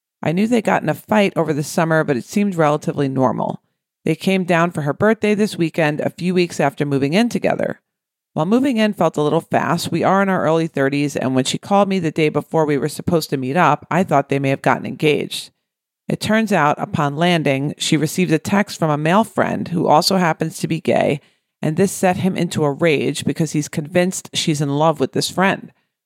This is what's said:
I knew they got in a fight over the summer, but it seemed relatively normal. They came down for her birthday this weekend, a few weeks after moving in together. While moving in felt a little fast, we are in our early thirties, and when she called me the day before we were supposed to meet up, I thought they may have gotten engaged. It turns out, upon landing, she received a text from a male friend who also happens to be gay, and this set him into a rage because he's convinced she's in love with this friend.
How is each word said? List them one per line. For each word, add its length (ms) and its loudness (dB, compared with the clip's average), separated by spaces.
I 120 -2
knew 140 0
they 140 2
got 220 0
in 60 -2
a 40 0
fight 440 0
over 160 0
the 100 -2
summer, 400 0
but 140 -2
it 80 -6
seemed 300 -2
relatively 520 0
normal. 540 -2
They 120 0
came 280 0
down 280 2
for 100 -6
her 100 -2
birthday 440 0
this 220 -2
weekend, 440 0
a 80 -2
few 240 -2
weeks 260 0
after 260 0
moving 280 0
in 160 2
together. 500 -2
While 120 -2
moving 320 2
in 160 2
felt 240 0
a 40 2
little 200 2
fast, 500 -2
we 120 0
are 180 4
in 80 0
our 140 0
early 240 2
thirties, 480 -2
and 180 -2
when 120 2
she 120 -4
called 300 2
me 100 0
the 140 -2
day 180 2
before 360 -2
we 120 0
were 120 -2
supposed 420 -2
to 60 -2
meet 200 -4
up, 320 2
I 140 0
thought 260 0
they 80 0
may 120 0
have 120 -2
gotten 240 0
engaged. 680 -2
It 120 -4
turns 340 0
out, 260 2
upon 360 -2
landing, 640 0
she 180 0
received 340 -2
a 60 4
text 400 -2
from 140 0
a 60 0
male 260 2
friend 460 -2
who 180 -2
also 300 4
happens 420 -2
to 80 -4
be 120 -4
gay, 400 0
and 140 -2
this 140 2
set 260 0
him 200 -2
into 260 -2
a 80 2
rage 540 0
because 280 -2
he's 140 -2
convinced 680 -2
she's 260 -2
in 80 -2
love 300 2
with 140 -2
this 180 -2
friend. 420 -2